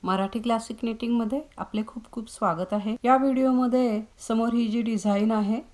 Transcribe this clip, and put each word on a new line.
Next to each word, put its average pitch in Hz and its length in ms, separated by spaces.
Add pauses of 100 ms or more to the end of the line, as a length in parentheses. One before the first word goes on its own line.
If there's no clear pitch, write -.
मराठी 190 360
क्लासिक 226 440
निटिंगमध्ये 233 580 (160)
आपले - 300
खूप - 240
खूप 220 180
स्वागत 185 440
आहे. 208 300
या 247 140
व्हिडिओमध्ये 254 840 (260)
समोर 226 260
ही 233 140
जी 226 140
डिझाईन 214 500
आहे 214 280 (140)